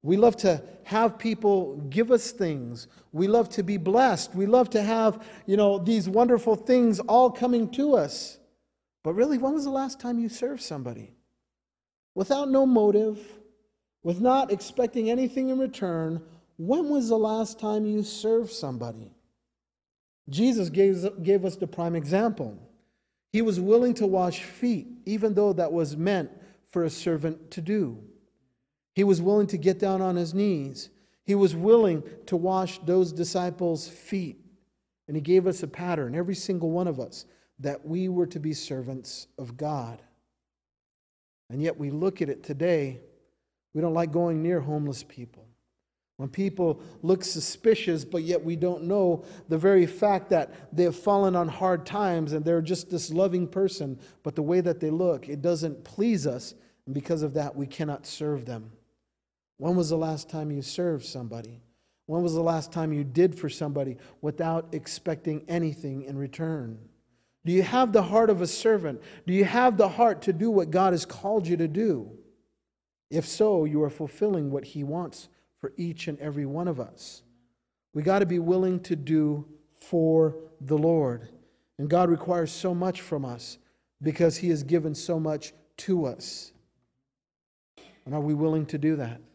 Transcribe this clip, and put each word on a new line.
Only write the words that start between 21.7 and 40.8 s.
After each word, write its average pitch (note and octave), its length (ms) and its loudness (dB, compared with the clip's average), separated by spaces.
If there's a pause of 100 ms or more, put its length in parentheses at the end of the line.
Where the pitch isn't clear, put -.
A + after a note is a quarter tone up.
example. D#3+ 600 -2 (800)
He A3 80 2
was G#3 180 2
willing A#3 360 4
to G#3+ 100 0
wash F3+ 380 0
feet, - 440 -2 (180)
even G#3+ 280 0
though G3+ 200 4
that D#3+ 200 0
was D3+ 240 0
meant E3+ 320 0 (380)
for F3 160 0
a D#3 60 0
servant D#3+ 640 -4
to F3 100 -10
do. D#3+ 360 -2 (960)
He F#3+ 100 2
was F3+ 200 4
willing G3+ 240 4
to G3+ 100 -4
get F#3 220 2
down F#3+ 240 0
on F3+ 120 0
his E3+ 200 -2
knees. D#3+ 560 -2 (320)
He G3 100 0
was F#3+ 220 4
willing F#3+ 480 6 (240)
to F3+ 100 -2
wash F#3 420 -2
those F3 320 2
disciples' E3+ 760 -4
feet. F3+ 500 -8 (680)
And D3+ 100 -6
he D3+ 40 -4
gave F3+ 260 4
us F3+ 160 -2
a D3+ 40 -8
pattern, D#3 460 -4
every F3 220 -2
single F3 340 -4
one F3 180 -2
of C#3 120 -4
us, - 260 -12 (320)
that C#3+ 300 -8
we F#3 200 -2
were F3+ 200 0
to E3+ 120 -10
be D3+ 140 -4
servants C3 720 -10 (140)
of B2 180 -12
God. C3+ 420 -6 (1500)